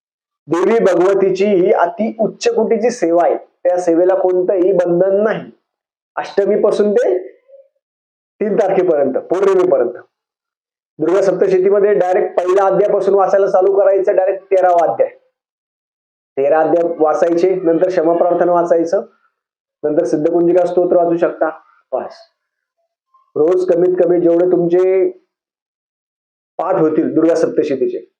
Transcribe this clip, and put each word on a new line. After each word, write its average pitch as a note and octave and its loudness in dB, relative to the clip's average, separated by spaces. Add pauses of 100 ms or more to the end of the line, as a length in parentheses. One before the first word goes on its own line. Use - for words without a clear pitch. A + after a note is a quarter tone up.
(480)
देवी G3 0
भगवतीची F#3+ 0
ही G3 2
अति G#3 -2
उच्च - -4
कोटीची A3 0
सेवा E3+ 0
आहे, B2+ 0
त्या - -6
सेवेला F3+ 2
कोणतंही F#3 0
बंधन F3+ 0
नाही. D#3+ -4 (640)
अष्टमीपासून G#3 0
ते F4+ -2 (1120)
तीन G3+ -2
तारखेपर्यंत, E3 0
पौर्णिमेपर्यंत. F3+ 0 (1040)
दुर्गा F3 0
सप्तशतीमध्ये G3 2
डायरेक्ट F#3 -2
पहिल्या F#3 2
अध्यायापासून G3 0
वाचायला G3 2
चालू G3 2
करायचं, F#3+ 2
डायरेक्ट F#3 -2
तेरावा F3+ 2
अध्याय. - -2 (1300)
तेरा D3 2
अध्याय E3+ 0
वाचायचे, E3+ 0
नंतर E3 0
क्षमाप्रार्थना F3 0
वाचायचं, E3+ 0 (840)
नंतर D3+ 0
सिद्धकुंजिका E3+ 0
स्तोत्र F3+ 0
वाचू E3+ 0
शकता. D#3+ -2 (420)
बस, - -8 (1200)
रोज F3+ 0
कमीत F3+ 0
कमी E3+ 0
जेवढे E3+ 2
तुमचे F#3 0 (1500)
पाठ F3 -2
होतील D#3 0
दुर्गा D#3+ 2
सप्तशतीचे, C3 -4